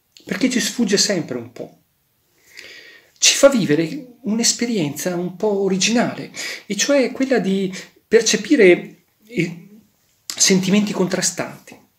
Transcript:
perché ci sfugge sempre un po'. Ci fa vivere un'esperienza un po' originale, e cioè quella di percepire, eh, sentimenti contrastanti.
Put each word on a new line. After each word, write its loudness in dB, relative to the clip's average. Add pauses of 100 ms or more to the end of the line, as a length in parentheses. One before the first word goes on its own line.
(240)
perché -2
ci -2
sfugge -2
sempre -2
un -12
po'. -18 (1400)
Ci 2
fa 6
vivere -2
un'esperienza -2
un -6
po' -2
originale, -2 (340)
e -8
cioè 2
quella 0
di -2 (340)
percepire, 4 (220)
eh, -6 (580)
sentimenti 2
contrastanti. -4 (220)